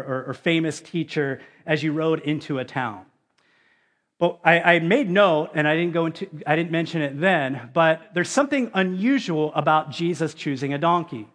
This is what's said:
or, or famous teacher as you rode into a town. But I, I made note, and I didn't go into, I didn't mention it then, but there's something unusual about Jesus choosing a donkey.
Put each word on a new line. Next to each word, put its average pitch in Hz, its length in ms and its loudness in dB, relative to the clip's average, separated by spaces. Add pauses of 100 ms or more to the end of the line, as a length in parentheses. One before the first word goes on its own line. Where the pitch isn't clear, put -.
or, 131 240 -4
or 135 60 -6
famous 160 460 0
teacher 151 640 -4 (240)
as 151 180 0
you 156 80 -2
rode 160 300 0
into 143 380 -4
a 127 60 -6
town. 120 400 -8 (1120)
But 170 240 0
I, 170 320 6
I 170 40 4
made 180 300 2
note, 175 440 4
and 151 140 2
I 151 80 2
didn't 175 180 0
go 165 140 0
into, 165 200 -8 (180)
I 151 100 0
didn't 170 160 -2
mention 165 300 -2
it 139 180 -4
then, 139 540 0
but 160 280 4 (120)
there's 175 160 -2
something 277 440 0
unusual 185 800 0
about 151 380 2
Jesus 160 420 -2
choosing 139 400 -6
a 143 40 -2
donkey. 160 560 -2